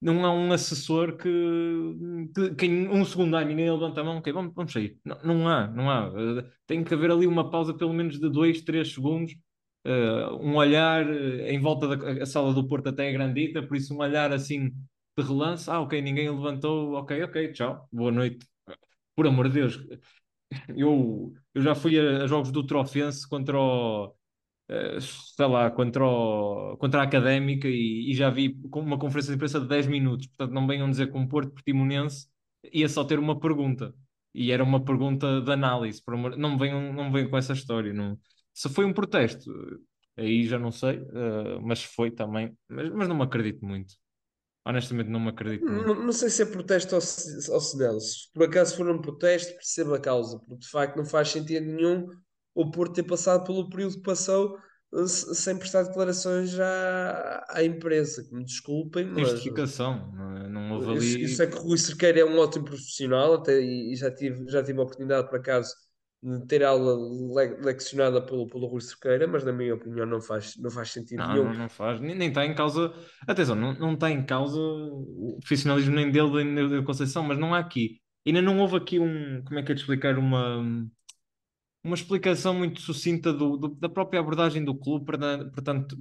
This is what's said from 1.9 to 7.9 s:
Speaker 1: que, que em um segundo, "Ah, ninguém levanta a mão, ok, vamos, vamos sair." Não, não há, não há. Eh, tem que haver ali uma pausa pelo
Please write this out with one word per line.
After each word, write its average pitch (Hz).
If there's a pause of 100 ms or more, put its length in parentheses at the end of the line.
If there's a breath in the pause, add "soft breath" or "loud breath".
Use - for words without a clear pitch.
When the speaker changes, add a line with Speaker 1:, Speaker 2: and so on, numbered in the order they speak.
Speaker 1:
que, 190
que 156
em 180
um 196
segundo, 170
"Ah, 156
ninguém 156
levanta 156
a 151
mão, 165
ok, 160
vamos, 175
vamos 175
sair." 107
Não, -
não 165
há, 135
não 120
há. 107
Eh, 117 (200 soft breath)
tem 165
que 170
haver 160
ali 175
uma 165
pausa 165
pelo 165